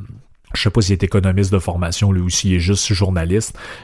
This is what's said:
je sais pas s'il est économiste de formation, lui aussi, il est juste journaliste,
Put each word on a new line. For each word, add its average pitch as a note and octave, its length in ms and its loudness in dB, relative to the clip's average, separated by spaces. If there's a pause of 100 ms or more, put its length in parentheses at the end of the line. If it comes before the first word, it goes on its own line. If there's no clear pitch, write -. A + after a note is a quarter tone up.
(540)
je - 80 -6
sais - 80 2
pas - 120 2
s'il G2+ 120 2
est F#2 100 0
économiste F#2+ 480 2
de G2+ 80 2
formation, F2 520 0
lui F#2 100 2
aussi, F2+ 280 0
il F#2 60 4
est F2+ 40 2
juste F#2+ 340 0
journaliste, F#2 680 0 (240)